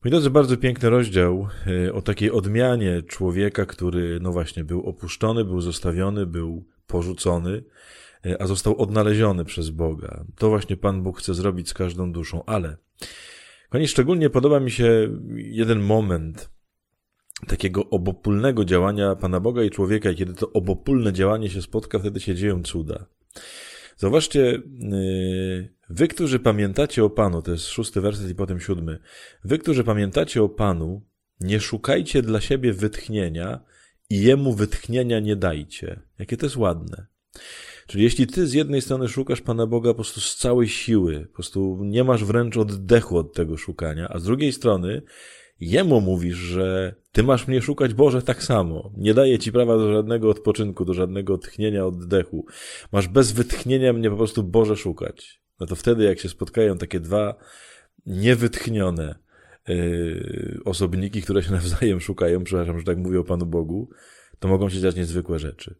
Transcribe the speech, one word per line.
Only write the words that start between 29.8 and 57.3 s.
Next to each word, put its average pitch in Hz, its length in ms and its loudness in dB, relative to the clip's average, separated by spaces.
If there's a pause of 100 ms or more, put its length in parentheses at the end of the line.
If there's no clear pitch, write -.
pamiętacie 107 580 0
o 101 60 4
Panu, 95 540 -2 (380)
nie 101 200 0
szukajcie 135 600 0
dla 110 180 0
siebie 127 320 0
wytchnienia 98 880 -4 (500)
i 101 120 2
Jemu 131 320 6
wytchnienia 117 680 0
nie 104 160 0
dajcie. 85 640 -6 (180)
Jakie - 180 -6
to 151 100 -4
jest 131 100 -6
ładne. 85 500 -2 (800)
Czyli 101 180 2
jeśli 120 220 4
ty 180 200 0
z 123 60 -2
jednej 143 280 2
strony 131 280 -2
szukasz 131 320 -2
Pana 117 260 -2
Boga 117 240 2
po - 40 2
prostu 110 260 -8
z - 160 -6
całej 120 320 2
siły, 90 520 0
po - 140 -18
prostu 95 500 -4
nie 110 200 2
masz 117 200 2
wręcz 113 320 0
oddechu 101 600 2
od 78 160 -2
tego 80 220 -2
szukania, 80 520 -8
a 87 100 -8
z 82 60 -8
drugiej 131 280 0
strony 101 500 0 (580)
Jemu 127 400 4
mówisz, 87 360 0
że 92 580 -2 (180)
ty 107 100 4
masz 127 260 2
mnie 127 140 2
szukać, 139 320 0
Boże, 127 280 6
tak - 200 -2
samo. 92 540 -2
Nie 104 180 2
daję 131 240 6
ci 110 140 -4
prawa 120 240 4
do 107 160 4
żadnego 107 380 2
odpoczynku, 104 540 -2
do 90 100 0
żadnego 92 440 -2
tchnienia, 104 480 -2
oddechu. 87 600 -2 (460)
Masz 98 160 2
bez 110 240 6
wytchnienia 123 600 2
mnie 113 180 2
po 101 60 -2
prostu, 110 260 0
Boże, 107 340 4
szukać. - 640 -10 (180)
No 90 60 -6
to 90 100 -6
wtedy, 113 280 2
jak 95 140 4
się 92 100 -8
spotkają 101 500 0
takie 90 220 -6
dwa 101 340 -2 (720)